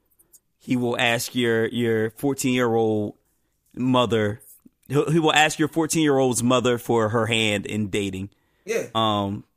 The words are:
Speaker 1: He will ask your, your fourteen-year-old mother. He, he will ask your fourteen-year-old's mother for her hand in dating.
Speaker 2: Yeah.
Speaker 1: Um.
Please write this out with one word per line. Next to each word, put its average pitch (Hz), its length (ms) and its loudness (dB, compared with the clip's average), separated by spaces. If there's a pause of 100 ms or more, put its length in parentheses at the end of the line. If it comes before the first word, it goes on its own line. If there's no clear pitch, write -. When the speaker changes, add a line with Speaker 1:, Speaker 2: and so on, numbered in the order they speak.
(600)
Speaker 1:
He - 160 -4
will 120 240 -2
ask 117 340 -2
your, 117 360 0
your 113 420 -2
fourteen-year-old 117 1040 0 (580)
mother. 117 680 0 (460)
He, 139 180 0
he 165 140 2
will 156 140 2
ask 151 240 2
your 151 120 0
fourteen-year-old's 135 760 2
mother 123 340 2
for 113 320 0
her 113 160 0
hand 107 400 0
in 104 240 -4
dating. 98 400 -6 (360)
Speaker 2:
Yeah. 226 280 -6
Speaker 1:
Um. 104 500 -2 (140)